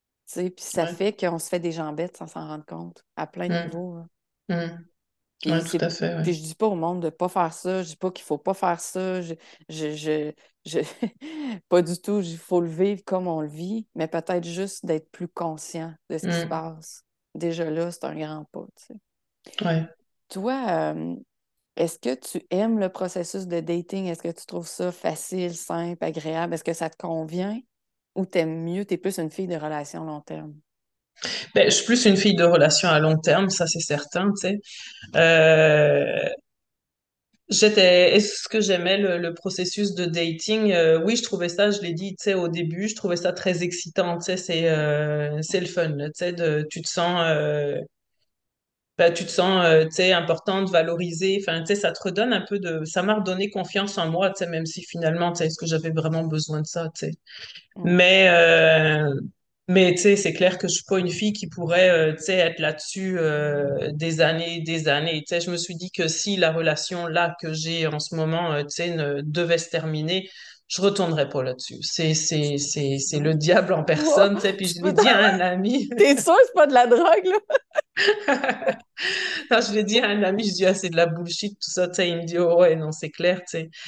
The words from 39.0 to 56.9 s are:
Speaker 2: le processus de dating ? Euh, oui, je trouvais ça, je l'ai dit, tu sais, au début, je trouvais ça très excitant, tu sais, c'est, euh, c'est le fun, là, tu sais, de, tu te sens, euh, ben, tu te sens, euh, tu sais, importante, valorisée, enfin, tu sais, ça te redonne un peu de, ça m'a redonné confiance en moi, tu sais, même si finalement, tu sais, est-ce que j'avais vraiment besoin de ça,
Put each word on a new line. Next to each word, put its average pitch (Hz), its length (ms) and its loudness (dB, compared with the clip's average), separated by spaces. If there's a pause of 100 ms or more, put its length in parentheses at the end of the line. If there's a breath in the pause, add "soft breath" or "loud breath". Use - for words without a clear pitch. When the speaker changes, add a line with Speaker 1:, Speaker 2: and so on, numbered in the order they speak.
Speaker 2:
le 170 160 -4
processus 185 640 -4
de 180 100 -2
dating ? 170 680 -2
Euh, 165 300 4
oui, 220 120 2
je - 80 -2
trouvais 175 260 -4
ça, 202 220 2
je 196 100 -2
l'ai 175 120 -6
dit, 185 220 -6
tu - 80 -16
sais, 196 100 0
au 175 140 0
début, 170 400 -4
je 214 80 -6
trouvais 175 220 -4
ça 180 160 -2
très 180 300 -2
excitant, 175 540 -4
tu 170 80 -10
sais, 180 120 -4
c'est, 165 320 -2
euh, 151 720 -2
c'est 170 180 -2
le 175 80 -6
fun, 165 220 -2
là, 147 180 -6
tu 151 80 -10
sais, 180 180 -4
de, 156 360 0
tu 165 120 -10
te - 80 -8
sens, 175 360 0
euh, 151 520 0 (1200)
ben, 170 160 6
tu 185 120 -6
te - 60 -12
sens, 185 340 2
euh, 160 200 6
tu 160 60 -6
sais, 185 200 2
importante, 180 600 0
valorisée, 170 720 0
enfin, 165 200 -4
tu 160 60 -8
sais, 202 80 2
ça 185 160 -2
te - 100 -12
redonne 208 320 0
un 185 80 0
peu 202 180 -6
de, 160 260 -4
ça 180 180 -4
m'a 208 120 2
redonné 190 360 -2
confiance 196 480 -4
en 165 100 -2
moi, 185 220 0
tu 190 120 -6
sais, 170 60 -6
même 165 160 -4
si 170 180 -10
finalement, 170 480 -2
tu 170 80 -6
sais, 165 80 0
est-ce 160 120 -6
que 170 80 -6
j'avais 160 240 -2
vraiment 160 320 -2
besoin 156 380 -4
de 151 40 -4
ça, 165 300 -6